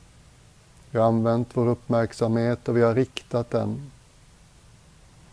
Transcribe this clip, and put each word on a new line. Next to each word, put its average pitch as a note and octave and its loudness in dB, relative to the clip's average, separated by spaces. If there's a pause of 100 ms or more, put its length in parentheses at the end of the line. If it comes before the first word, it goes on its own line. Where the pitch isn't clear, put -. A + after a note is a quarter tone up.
(920)
Vi A#2+ -2
har A2 4
använt A#2 2
vår A#2+ 0
uppmärksamhet A#2 -2
och A#2 0
vi A#2+ 4
har A#2 4
riktat B2 -4
den A#2 -4 (1400)